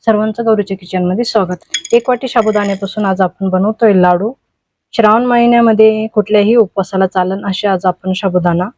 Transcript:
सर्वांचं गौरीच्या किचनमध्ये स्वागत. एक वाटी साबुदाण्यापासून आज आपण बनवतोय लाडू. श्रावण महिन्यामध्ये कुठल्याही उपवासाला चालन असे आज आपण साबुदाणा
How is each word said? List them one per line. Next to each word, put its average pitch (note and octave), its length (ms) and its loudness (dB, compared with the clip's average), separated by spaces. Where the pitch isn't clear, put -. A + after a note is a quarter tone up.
सर्वांचं G#3+ 380 -2
गौरीच्या G#3 320 0
किचनमध्ये F#3 460 -2
स्वागत. - 680 -4
एक A#3 160 0
वाटी B3 180 -2
साबुदाण्यापासून G3+ 760 -2
आज F#3+ 160 0
आपण F#3+ 280 -2
बनवतोय G3+ 440 0
लाडू. F3+ 380 2
श्रावण A3+ 320 2
महिन्यामध्ये A#3 880 2
कुठल्याही G#3 420 2
उपवासाला F#3+ 520 0
चालन F#3+ 380 -4
असे G3+ 220 -4
आज F#3+ 180 -2
आपण F#3 280 -2
साबुदाणा F3+ 640 -2